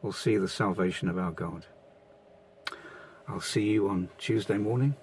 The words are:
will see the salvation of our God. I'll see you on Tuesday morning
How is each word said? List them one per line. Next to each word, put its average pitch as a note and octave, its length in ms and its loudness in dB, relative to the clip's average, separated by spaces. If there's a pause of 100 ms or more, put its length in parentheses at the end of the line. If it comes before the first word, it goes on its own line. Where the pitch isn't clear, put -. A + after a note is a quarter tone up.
will G#2 100 -4
see G#2+ 260 2
the F#2+ 100 2
salvation F#2 600 0
of F2+ 120 0
our F2+ 120 -2
God. E2+ 360 -8 (1600)
I'll F#2 120 -8
see G#2 300 0
you G#2+ 180 4
on F2+ 300 0
Tuesday G#2+ 400 0
morning B2 460 2